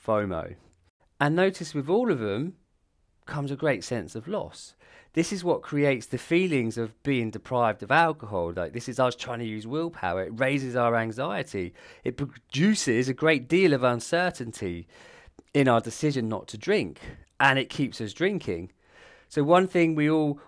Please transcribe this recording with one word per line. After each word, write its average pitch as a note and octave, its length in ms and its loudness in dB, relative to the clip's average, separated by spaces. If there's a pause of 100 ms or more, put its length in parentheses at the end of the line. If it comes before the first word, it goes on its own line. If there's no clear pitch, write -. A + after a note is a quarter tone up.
fomo. F#2 540 -2 (640)
And D3 160 2
notice F#3 380 0
with C#3+ 160 -4
all A3+ 200 2
of D3+ 100 0
them A2+ 340 -2 (720)
comes C#3+ 260 -6
a C#3 60 -4
great C3+ 260 0
sense G#2 320 -6
of A#2 140 -12
loss. - 460 -10 (380)
This E3 200 0
is F#3 100 -6
what F3 200 0
creates C#3+ 420 0
the B2+ 140 -6
feelings D3+ 580 0
of A2+ 240 -6
being A#2+ 300 0
deprived A2+ 500 0
of G2+ 100 -4
alcohol. A#2 640 2
Like, F2 180 -4
this A#2 140 -10
is B2 120 -4
us B2+ 160 2
trying A#2+ 240 -8
to A#2+ 60 -6
use G#2+ 200 -8
willpower. G2+ 600 -4
It A2 140 -8
raises C3+ 360 -2
our A#2+ 200 2
anxiety. A2+ 800 -4 (300)
It B2 140 -4
produces C#3 920 0
a B2+ 60 -2
great D3 340 2
deal F3 240 6
of B2+ 100 2
uncertainty A#2 1040 -2 (680)
in C#3+ 120 6
our A#2 140 6
decision B2 480 -2
not G#2+ 200 -6
to - 80 -12
drink, B2+ 420 -2 (400)
and C3+ 180 6
it C3 140 -2
keeps B2 280 -4
us G#2+ 140 -8
drinking. C#3+ 600 -4 (540)
So - 160 0
one F3 240 6
thing E3 280 4
we D3+ 140 4
all D3+ 380 2